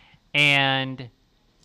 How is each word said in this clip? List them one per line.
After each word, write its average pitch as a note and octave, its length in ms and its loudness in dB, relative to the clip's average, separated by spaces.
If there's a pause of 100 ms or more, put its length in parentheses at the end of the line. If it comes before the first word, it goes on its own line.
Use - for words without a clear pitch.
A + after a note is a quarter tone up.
(340)
and C3+ 760 0 (560)